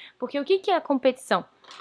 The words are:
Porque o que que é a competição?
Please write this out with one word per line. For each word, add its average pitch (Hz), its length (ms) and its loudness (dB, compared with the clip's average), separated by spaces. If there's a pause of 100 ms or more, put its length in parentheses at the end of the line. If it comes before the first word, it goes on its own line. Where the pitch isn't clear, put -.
(180)
Porque 254 220 -4
o 277 40 -4
que 381 140 4
que 381 120 -2
é 349 60 4
a 311 40 0
competição? 262 640 0 (360)